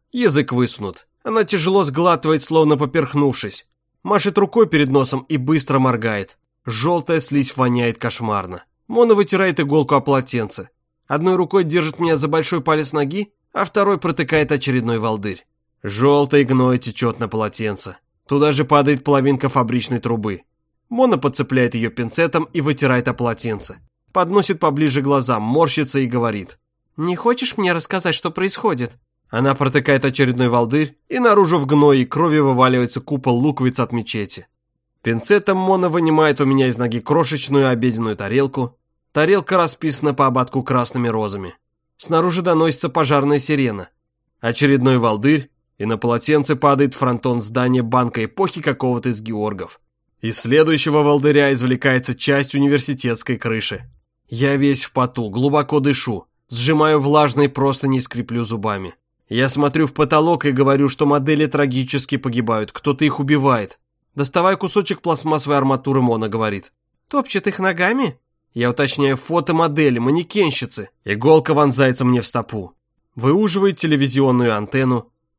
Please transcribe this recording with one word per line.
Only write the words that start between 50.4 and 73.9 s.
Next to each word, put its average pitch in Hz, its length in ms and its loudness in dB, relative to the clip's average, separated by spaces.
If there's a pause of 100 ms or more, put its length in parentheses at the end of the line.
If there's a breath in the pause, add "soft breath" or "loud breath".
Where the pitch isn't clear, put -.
волдыря 147 500 4
извлекается 127 600 0
часть 139 400 -2
университетской 131 840 0
крыши. 110 520 -6 (380)
Я 139 280 0
весь 139 300 2
в - 60 -10
поту, 123 380 -2
глубоко 139 500 0
дышу, 127 460 -2 (240)
сжимаю 151 500 2
влажные 143 480 2
простыни 135 520 0
и - 20 -2
скреплю 120 420 -6
зубами. 101 520 -6 (340)
Я 123 180 0
смотрю 143 380 0
в 131 80 -4
потолок 156 520 2
и 143 60 0
говорю, 139 380 2
что 147 160 -2
модели 147 400 2
трагически 139 720 -2
погибают, 113 540 -4
кто-то 143 340 -2
их 147 140 -2
убивает. 135 600 0 (360)
Доставая 175 400 2
кусочек - 460 -2
пластмассовой 147 540 0
арматуры, 135 460 2
Мона 113 260 0
говорит: 104 460 -6 (340)
«Топчет 262 380 -2
их 196 140 -4
ногами?» 190 580 -2 (380)
Я 120 160 0
уточняю: 135 460 0
«Фотомодели, 160 800 0
манекенщицы». 147 920 -2 (160)
Иголка 135 480 2
вонзается 135 520 2
мне 123 160 2
в - 40 -4
стопу. 110 480 -8 (400)
Выуживает 190 640 0
телевизионную 131 800 2